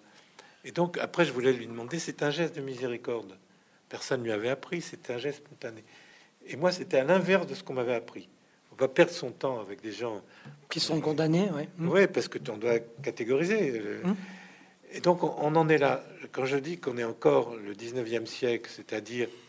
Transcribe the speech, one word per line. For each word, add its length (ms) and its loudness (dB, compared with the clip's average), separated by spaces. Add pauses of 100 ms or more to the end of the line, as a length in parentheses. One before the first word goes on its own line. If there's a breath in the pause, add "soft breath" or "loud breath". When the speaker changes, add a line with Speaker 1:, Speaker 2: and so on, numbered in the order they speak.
(640 soft breath)
Speaker 1:
Et 80 -12
donc, 260 0
après, 280 2
je 60 -2
voulais 220 4
lui 140 -4
demander, 320 -6
c'est 240 -4
un 80 2
geste 240 -2
de 60 -8
miséricorde. 760 -6 (520 soft breath)
Personne 340 -2
lui 80 -2
avait 180 0
appris, 320 -4
c'était 320 -10
un 40 -4
geste 220 -4
spontané. 440 -14 (640 soft breath)
Et 100 -10
moi, 160 2
c'était 260 0
à 60 6
l'inverse 440 6
de 80 -6
ce 80 -12
qu'on 100 -8
m'avait 220 0
appris. 340 -10 (400 soft breath)
Faut 60 -20
pas 120 2
perdre 240 6
son 200 -6
temps 280 -4
avec 220 -10
des 100 -6
gens 320 -6 (460 loud breath)
Speaker 2:
Qui 100 -4
sont 220 0
condamnés, 500 2
ouais. 260 -4
Mm. 120 0
Speaker 1:
Ouais, 180 8
parce 200 0
que 100 -10
tu 140 -6
en 60 -6
dois 220 2 (220)
catégoriser, 800 0
euh. 240 -6
Speaker 2:
Mm. 120 2 (760 loud breath)
Speaker 1:
Et 100 -10
donc, 220 4
on, 140 0
on 180 0
en 140 6
est 80 8
là. 260 4 (280)
Quand 140 -2
je 120 0
dis 220 -4
qu'on 180 -4
est 60 -2
encore 520 2
le 200 -8
dix-neuvième 500 -4
siècle, 480 -2
c'est-à-dire 540 -6 (220 loud breath)